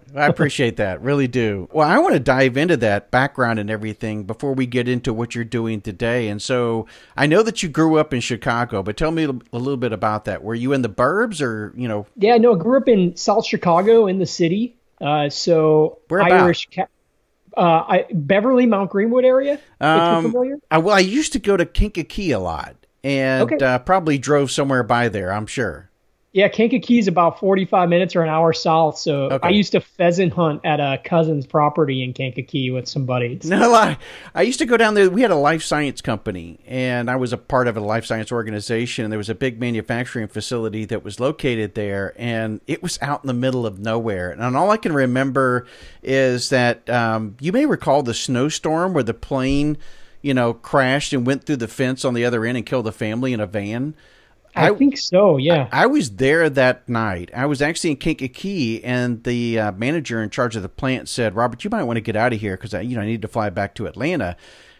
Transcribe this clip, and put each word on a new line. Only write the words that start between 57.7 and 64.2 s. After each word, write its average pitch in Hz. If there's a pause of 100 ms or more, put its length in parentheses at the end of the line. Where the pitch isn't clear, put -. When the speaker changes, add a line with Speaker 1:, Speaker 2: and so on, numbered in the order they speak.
Speaker 1:
in 139
Kankakee, 135
and 123
the, 120
uh, 107
manager 120
in 107
charge 117
of 104
the 92
plant 131
said, 110
"Robert, 117
you 208
might 220
wanna 117
get 107
out 120
of 107
here 98
'cause 104
I, 92
you 123
know, 107
I 101
need 110
to 107
fly 107
back 101
to 107
Atlanta." 101 (440)